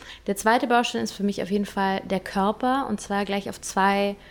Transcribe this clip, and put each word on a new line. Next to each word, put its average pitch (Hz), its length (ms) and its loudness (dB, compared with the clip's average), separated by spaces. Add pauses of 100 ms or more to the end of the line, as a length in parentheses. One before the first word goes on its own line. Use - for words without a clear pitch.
(280)
Der 202 80 0
zweite 233 320 2
Baustein 240 340 2
ist 220 120 -4
für 196 100 -4
mich 202 180 0
auf 180 80 -4
jeden 202 160 0
Fall 196 360 0
der 190 180 -2
Körper, 220 720 0
und 208 120 -2
zwar 202 240 -2
gleich 196 240 -4
auf - 100 -10
zwei 202 560 2 (160)